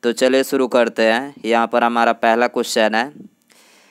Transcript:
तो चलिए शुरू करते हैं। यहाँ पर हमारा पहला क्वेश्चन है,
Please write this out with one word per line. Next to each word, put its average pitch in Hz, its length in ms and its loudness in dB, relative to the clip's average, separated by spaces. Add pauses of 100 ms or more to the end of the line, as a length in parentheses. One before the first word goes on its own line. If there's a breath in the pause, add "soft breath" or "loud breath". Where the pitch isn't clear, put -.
तो 120 100 -2
चलिए 131 320 2
शुरू 131 240 -2
करते 117 340 0
हैं। 120 320 0 (100)
यहाँ 117 220 0
पर 120 180 0
हमारा 117 300 0
पहला 117 340 0
क्वेश्चन 110 460 -2
है, 127 180 -4 (800 soft breath)